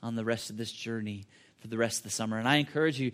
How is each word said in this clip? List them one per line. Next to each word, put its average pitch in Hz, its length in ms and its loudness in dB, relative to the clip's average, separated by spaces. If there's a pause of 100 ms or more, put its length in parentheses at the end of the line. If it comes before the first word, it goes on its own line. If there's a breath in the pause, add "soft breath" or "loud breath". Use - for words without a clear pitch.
on 117 140 -4
the 110 80 -2
rest 113 260 -2
of 107 80 -8
this 113 120 -4
journey 107 540 -6 (340 soft breath)
for 110 100 -14
the 113 100 -2
rest 113 220 2
of - 40 -10
the 107 60 -8
summer. 110 280 0
And 113 80 0
I 143 100 8
encourage 147 440 2
you 127 140 0